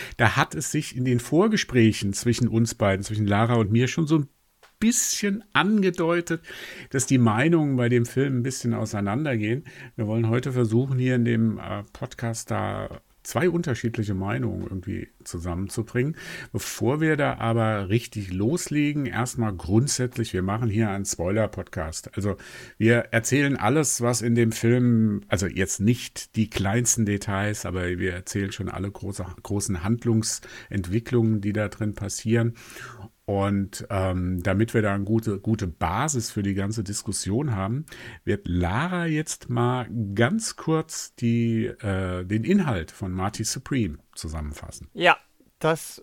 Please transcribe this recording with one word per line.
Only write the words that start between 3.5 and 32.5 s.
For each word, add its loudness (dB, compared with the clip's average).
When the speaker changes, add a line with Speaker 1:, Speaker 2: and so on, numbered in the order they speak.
Speaker 1:
und 4
mir, 4
schon 0
so 4
ein -2
bisschen 0
angedeutet, 2
dass 0
die 4
Meinungen 4
bei 2
dem 4
Film 0
ein 2
bisschen -2
auseinandergehen. -2
Wir -2
wollen 2
heute 0
versuchen, 2
hier 2
in 4
dem, 2
äh, -6
Podcast -8
da -4
zwei 0
unterschiedliche -2
Meinungen -2
irgendwie -8
zusammenzubringen. -4
Bevor -2
wir 2
da 0
aber 0
richtig -2
loslegen, 0
erstmal -2
grundsätzlich, 0
wir 0
machen 0
hier 2
einen -4
Spoiler-Podcast. -4
Also 0
wir 4
erzählen 2
alles, 2
was 0
in 2
dem 6
Film, 4
also 0
jetzt -2
nicht 0
die 2
kleinsten 0
Details, -2
aber -2
wir -2
erzählen -4
schon -6
alle -6
große, -8
großen -2
Handlungsentwicklungen, 0
die -2
da -2
drin -6
passieren. 0